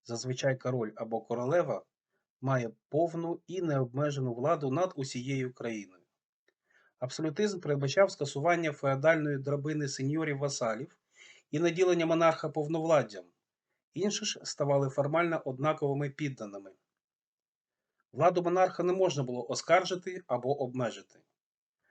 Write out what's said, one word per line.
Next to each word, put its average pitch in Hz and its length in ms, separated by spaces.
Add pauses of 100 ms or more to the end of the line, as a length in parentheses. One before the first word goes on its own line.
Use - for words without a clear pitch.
зазвичай 127 520
король 123 400
або 113 240
королева, 123 640 (560)
має 127 300 (180)
повну 165 580
і 180 160
необмежену 135 720
владу 143 360
над 180 260
усією 131 560
країною. 101 500 (960)
Абсолютизм 160 640
передбачав 147 500
скасування 156 600
феодальної 143 680
драбини 143 500
сеньорів-васалів 135 1080 (540)
і 151 80
наділення 170 480
монарха 165 420
повновладдям. 147 760 (680)
Інші 196 300
ж - 200
ставали 139 440
формально 156 560
однаковими 143 680
підданими. 107 600 (1400)
Владу 170 300
монарха 180 400
не 180 100
можна 170 300
було 123 260
оскаржити 180 760
або 139 360
обмежити. 123 580 (680)